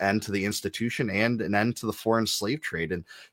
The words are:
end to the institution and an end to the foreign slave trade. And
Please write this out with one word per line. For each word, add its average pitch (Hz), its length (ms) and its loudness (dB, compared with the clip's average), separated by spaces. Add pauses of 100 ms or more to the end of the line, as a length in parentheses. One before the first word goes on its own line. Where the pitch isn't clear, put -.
end 98 220 2
to 104 100 -6
the 98 140 0
institution 113 640 -2
and 110 320 2
an 92 120 0
end 110 220 2
to - 80 -8
the 107 80 0
foreign 113 340 2
slave 117 360 -2
trade. 82 300 -4
And 87 120 -4 (280)